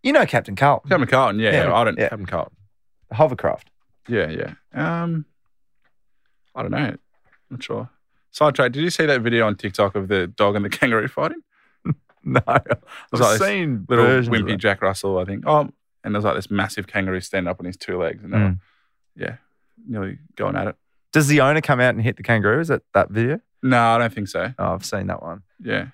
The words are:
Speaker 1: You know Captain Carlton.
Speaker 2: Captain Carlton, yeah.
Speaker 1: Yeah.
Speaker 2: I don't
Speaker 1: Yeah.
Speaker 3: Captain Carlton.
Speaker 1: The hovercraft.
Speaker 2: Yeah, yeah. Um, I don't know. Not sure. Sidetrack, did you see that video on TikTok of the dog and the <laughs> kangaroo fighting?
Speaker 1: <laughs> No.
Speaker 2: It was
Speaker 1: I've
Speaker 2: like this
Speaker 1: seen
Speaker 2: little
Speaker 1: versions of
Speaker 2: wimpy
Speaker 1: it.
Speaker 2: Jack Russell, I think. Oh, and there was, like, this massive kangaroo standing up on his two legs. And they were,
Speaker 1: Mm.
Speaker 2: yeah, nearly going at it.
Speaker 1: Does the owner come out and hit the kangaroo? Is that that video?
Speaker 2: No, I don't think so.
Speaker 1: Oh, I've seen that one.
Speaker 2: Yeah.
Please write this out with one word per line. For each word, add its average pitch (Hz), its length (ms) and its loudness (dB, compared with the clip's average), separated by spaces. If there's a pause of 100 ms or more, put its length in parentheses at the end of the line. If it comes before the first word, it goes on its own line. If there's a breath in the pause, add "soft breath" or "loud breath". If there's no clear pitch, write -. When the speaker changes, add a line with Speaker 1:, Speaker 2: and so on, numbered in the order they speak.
Speaker 1:
You 262 100 0
know 262 140 6
Captain 104 300 -2
Carlton. 139 340 2
Speaker 2:
Captain 123 180 2
Carlton, 117 320 2
yeah. 110 120 2
Speaker 1:
Yeah. 113 220 2
Speaker 2:
I 117 100 4
don't 107 140 -2
Speaker 1:
Yeah. 110 100 0
Speaker 3:
Captain 104 180 -8
Carlton. - 300 -6 (520)
Speaker 1:
The 107 80 -10
hovercraft. - 540 0 (380)
Speaker 2:
Yeah, 98 200 0
yeah. 82 260 -8 (480)
Um, 165 220 -4 (1300)
I 131 80 -6
don't - 80 -4
know. 135 260 -2 (540)
Not 131 120 -12
sure. - 280 -8 (400)
Sidetrack, 139 420 2
did 143 100 -4
you 175 80 0
see 160 160 0
that 135 160 4
video 117 240 2
on 104 100 0
TikTok 101 380 -2
of 95 140 -4
the 95 180 0
dog 101 300 2
and 104 80 -2
the 101 60 -6
<laughs> - 0 -
kangaroo 117 380 0
fighting? 180 340 -6 (420)
Speaker 1:
<laughs> 170 100 -2 (320)
No. 127 200 0
Speaker 2:
It - 360 0 (300 loud breath)
was 107 80 -2
Speaker 1:
I've 110 120 6
Speaker 2:
like 110 60 2
this 196 100 2
Speaker 1:
seen 151 380 -2
Speaker 2:
little 117 200 4
Speaker 1:
versions 127 220 4
of 120 40 0 (140)
Speaker 2:
wimpy 104 80 -2
Speaker 1:
it. - 20 -4
Speaker 2:
Jack 98 240 0
Russell, 95 380 0
I 92 80 -2
think. 95 200 -8
Oh, 151 220 4 (340)
and 107 120 -6
there 104 40 0
was, 107 60 -2
like, 101 120 0
this - 140 -8
massive 101 360 -4
kangaroo 95 340 -4
standing 90 300 -4
up 92 100 -8
on 90 60 -12
his 90 100 -10
two 92 240 -6
legs. 87 240 -4
And - 80 -10
they 110 60 2
were, 104 60 4
Speaker 1:
Mm. 92 160 0 (540)
Speaker 2:
yeah, - 220 -10 (500)
nearly 98 300 -6 (180)
going 98 220 -4
at 98 120 -4
it. - 80 -10 (360)
Speaker 1:
Does 147 160 4
the 147 140 6
owner 151 180 4
come 135 200 0
out 123 140 4
and 113 80 -2
hit 113 140 -2
the 87 60 -16
kangaroo? 110 380 2
Is 165 80 -4
that 135 120 0 (140)
that - 160 2
video? 117 300 -2 (220)
Speaker 2:
No, 131 160 4
I 117 200 4
don't 117 120 0
think 101 180 -8
so. 92 300 -6
Speaker 1:
Oh, 95 140 -2
I've 95 140 -6
seen 95 220 -6
that 90 140 -8
one. 87 200 -14 (180)
Speaker 2:
Yeah. 107 340 -6